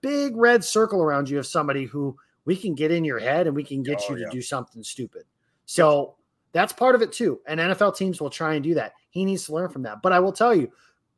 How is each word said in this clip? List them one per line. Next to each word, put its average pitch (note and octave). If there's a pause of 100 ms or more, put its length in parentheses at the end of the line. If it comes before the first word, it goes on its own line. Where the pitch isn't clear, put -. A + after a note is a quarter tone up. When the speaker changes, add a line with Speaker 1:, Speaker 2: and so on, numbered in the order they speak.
Speaker 1:
big C#4
red A#3
circle G#3+
around C#3+
you C#3+
of C3
somebody C#3
who C3+ (280)
we E3+
can F#3
get D#3
in E3+
your C3
head D3
and C#3+
we D3
can C3+
get C#3+
Speaker 2:
Oh, -
Speaker 1:
you -
to F2+
Speaker 2:
yeah. F2+
Speaker 1:
do B2+
something A#2+
stupid. - (400)
So D3 (380)
that's F#3
part B3
of A#3
it A3
too. F3+
And D#3
N F3
F F3+
L G3+
teams F#3+
will C#3+
try D#3
and D3
do D#3+
that. A2+ (180)
He F#3
needs G3
to D3+
learn F3
from C3+
that. A2
But F#3
I F3+
will F#3+
tell A#3
you, D#3 (480)